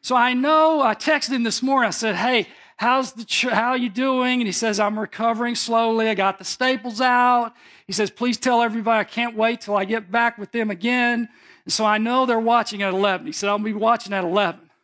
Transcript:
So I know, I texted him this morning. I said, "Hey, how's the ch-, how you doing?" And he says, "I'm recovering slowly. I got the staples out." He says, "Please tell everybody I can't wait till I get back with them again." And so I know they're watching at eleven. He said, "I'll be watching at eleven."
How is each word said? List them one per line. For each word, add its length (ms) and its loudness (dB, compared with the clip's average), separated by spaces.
So 140 -2
I 200 2
know, 480 4
I 100 2
texted 380 -2
him 100 0
this 220 -2
morning. 240 2
I 20 0
said, 260 -2
"Hey, 320 0
how's 360 0
the 120 -14
ch-, 240 -2
how 240 0
you 160 -2
doing?" 500 0
And 80 0
he 40 -2
says, 280 -2
"I'm 200 0
recovering 560 -2
slowly. 540 0
I 40 0
got 240 0
the 80 -18
staples 560 -4
out." 540 2
He 60 -8
says, 180 -2
"Please 260 -2
tell 240 2
everybody 380 0
I 40 0
can't 320 -4
wait 260 0
till 140 -4
I 100 2
get 260 -4
back 260 0
with 140 -12
them 180 -2
again." 580 0
And 80 -4
so 120 0
I 120 4
know 300 0
they're 120 2
watching 440 0
at 100 0
eleven. 320 0
He 80 -8
said, 160 -4
"I'll 80 0
be 160 -4
watching 400 0
at 100 -2
eleven." 460 -2